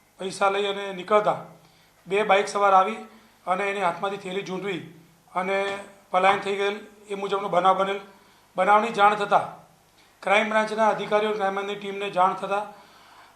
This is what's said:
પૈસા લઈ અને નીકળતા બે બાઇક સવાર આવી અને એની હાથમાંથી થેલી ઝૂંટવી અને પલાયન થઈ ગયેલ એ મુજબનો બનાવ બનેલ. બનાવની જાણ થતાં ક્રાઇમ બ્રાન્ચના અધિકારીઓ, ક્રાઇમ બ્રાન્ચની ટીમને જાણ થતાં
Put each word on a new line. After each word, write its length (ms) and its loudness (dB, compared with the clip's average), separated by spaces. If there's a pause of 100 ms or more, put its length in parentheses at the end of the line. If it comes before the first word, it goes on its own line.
(180)
પૈસા 320 -2
લઈ 160 0
અને 260 -6
નીકળતા 440 0 (680)
બે 160 0
બાઇક 260 2
સવાર 260 4
આવી 220 4 (500)
અને 240 -2
એની 100 -6
હાથમાંથી 360 -2
થેલી 260 -6
ઝૂંટવી 520 -8 (400)
અને 440 -2 (320)
પલાયન 300 4
થઈ 160 -4
ગયેલ 300 -4 (220)
એ 60 -10
મુજબનો 340 -4
બનાવ 300 4
બનેલ. 220 -2 (560)
બનાવની 320 4
જાણ 260 4
થતાં 520 0 (560)
ક્રાઇમ 260 2
બ્રાન્ચના 400 2
અધિકારીઓ, 440 0
ક્રાઇમ 200 -2
બ્રાન્ચની 220 -6
ટીમને 360 -8
જાણ 240 2
થતાં 380 0 (640)